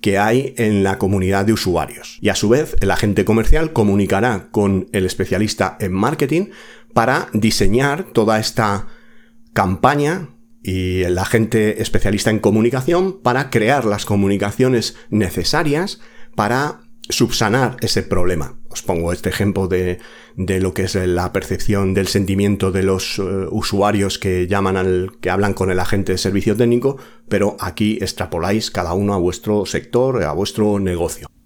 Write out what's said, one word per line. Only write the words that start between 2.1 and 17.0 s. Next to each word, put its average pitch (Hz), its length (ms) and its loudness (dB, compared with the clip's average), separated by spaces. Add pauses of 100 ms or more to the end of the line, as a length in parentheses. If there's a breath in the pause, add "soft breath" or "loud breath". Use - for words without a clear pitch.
Y 104 80 0
a 98 60 0
su 107 160 0
vez, 147 300 2
el 98 100 2
agente 98 340 0
comercial 110 480 4
comunicará 101 760 2
con 98 420 0
el 95 140 0
especialista 95 760 -2
en 95 120 -4
marketing 147 560 0 (440 loud breath)
para 123 400 0
diseñar 110 800 2
toda 107 260 2
esta 104 500 -2 (680 soft breath)
campaña 143 760 0 (380)
y 92 360 -2
el 90 160 0
agente 107 640 2
especialista 104 480 2
en 107 80 2
comunicación 131 840 2
para 131 300 0
crear 120 340 2
las 104 220 -2
comunicaciones 104 920 0 (140 loud breath)
necesarias 143 920 -2 (360 loud breath)
para 123 440 -2 (300)